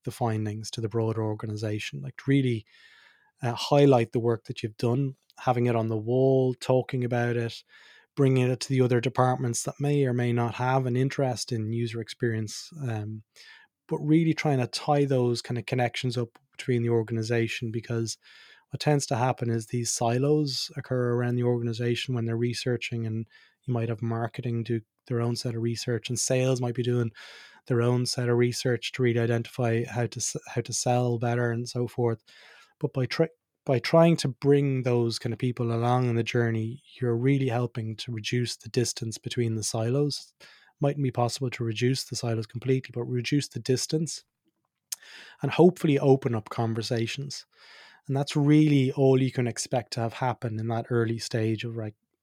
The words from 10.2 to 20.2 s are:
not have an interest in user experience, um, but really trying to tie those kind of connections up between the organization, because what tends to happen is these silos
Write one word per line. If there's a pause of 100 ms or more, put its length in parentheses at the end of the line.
not
have
an
interest
in
user
experience, (120)
um, (680)
but
really
trying
to
tie
those
kind
of
connections
up (240)
between
the
organization,
because (520)
what
tends
to
happen
is
these
silos